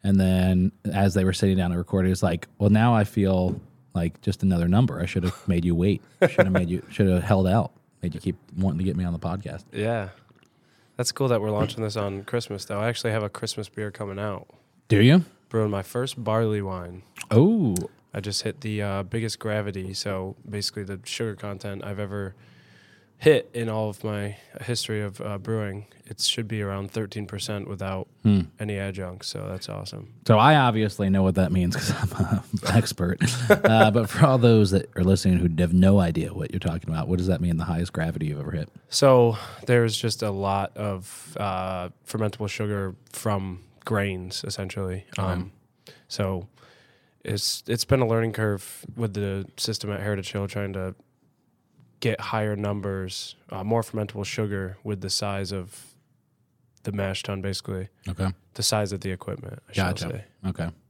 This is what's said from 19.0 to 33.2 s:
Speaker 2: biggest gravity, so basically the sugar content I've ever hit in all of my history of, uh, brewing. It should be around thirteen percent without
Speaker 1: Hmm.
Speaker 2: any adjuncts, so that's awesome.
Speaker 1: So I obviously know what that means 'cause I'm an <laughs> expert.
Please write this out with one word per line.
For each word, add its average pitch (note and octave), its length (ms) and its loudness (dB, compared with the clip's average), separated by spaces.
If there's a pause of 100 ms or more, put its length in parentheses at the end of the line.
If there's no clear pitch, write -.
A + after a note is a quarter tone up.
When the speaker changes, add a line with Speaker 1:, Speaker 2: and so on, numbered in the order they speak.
Speaker 2:
biggest A2 380 -6
gravity, G2 560 -4
so F#2+ 400 -6 (120)
basically G2+ 360 -8
the F#2+ 200 -10
sugar A2+ 320 -6
content G2+ 480 -10
I've G2+ 140 -8
ever G2+ 380 -8 (840)
hit D3 360 4
in A#2 160 -4
all A2 200 -2
of G2 140 -12
my G#2 320 -6 (260)
history A2+ 400 -4
of, G2+ 200 -8
uh, G#2 160 -6
brewing. G#2 500 -6 (180)
It - 140 -14
should - 280 -2
be G#2+ 140 -4
around G2 300 -4
thirteen G#2 340 -6
percent G2+ 440 -8
without F#2+ 400 -6 (140)
Speaker 1:
Hmm. G2+ 180 6 (180)
Speaker 2:
any G#2 180 -6
adjuncts, F#2+ 520 -8
so G2 180 -10
that's F#2+ 220 -10
awesome. G2+ 440 -12 (140)
Speaker 1:
So A2 100 8
I C#3 200 8
obviously A2 520 2
know G2 140 6
what F#2+ 120 4
that F#2 180 2
means F2+ 240 2
'cause - 140 -2
I'm - 340 -2 (100)
an F#2+ 60 -2 (160)
<laughs> G2 200 2
expert. - 440 0 (280)